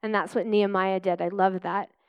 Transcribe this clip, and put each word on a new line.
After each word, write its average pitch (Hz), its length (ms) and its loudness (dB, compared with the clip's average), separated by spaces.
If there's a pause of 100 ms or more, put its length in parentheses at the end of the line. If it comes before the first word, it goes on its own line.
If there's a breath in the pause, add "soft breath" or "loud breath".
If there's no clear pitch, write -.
And 220 120 -4
that's 185 200 -2
what 214 120 0
Nehemiah 196 540 2
did. 180 200 -2
I 175 80 -2
love 190 320 2
that. 180 300 -6 (180)